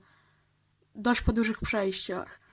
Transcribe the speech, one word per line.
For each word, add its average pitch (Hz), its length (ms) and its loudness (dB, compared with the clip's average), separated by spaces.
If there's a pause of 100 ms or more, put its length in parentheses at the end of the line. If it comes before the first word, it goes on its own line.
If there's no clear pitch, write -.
(960)
dość 233 260 2
po 233 120 4
dużych 220 260 0
przejściach. 190 800 -4 (140)